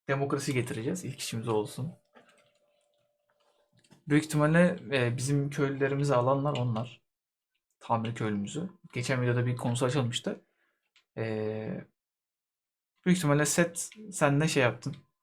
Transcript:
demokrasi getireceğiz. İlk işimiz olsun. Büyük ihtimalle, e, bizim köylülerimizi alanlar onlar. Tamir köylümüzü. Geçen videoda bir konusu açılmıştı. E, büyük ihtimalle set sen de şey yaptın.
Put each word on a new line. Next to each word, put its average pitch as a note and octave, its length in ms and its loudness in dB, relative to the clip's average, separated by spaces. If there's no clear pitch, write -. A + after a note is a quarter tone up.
demokrasi C#3 460 -2
getireceğiz. B2 500 -4
İlk B2+ 160 -10
işimiz A2+ 280 -6
olsun. A2+ 440 -2
Büyük D3 160 4
ihtimalle, D#3+ 520 4
e, A#2+ 240 2
bizim C#3+ 340 0
köylülerimizi C#3 640 0
alanlar C#3 420 2
onlar. B2 440 -4
Tamir A2+ 340 -2
köylümüzü. G#2+ 560 -4
Geçen B2 300 -2
videoda B2 240 2
bir B2 100 0
konusu B2 300 0
açılmıştı. B2+ 540 -2
E, A2 680 -4
büyük F3+ 120 6
ihtimalle D3 280 4
set - 440 0
sen C#3+ 280 2
de D#3 80 2
şey C#3+ 140 2
yaptın. - 340 -2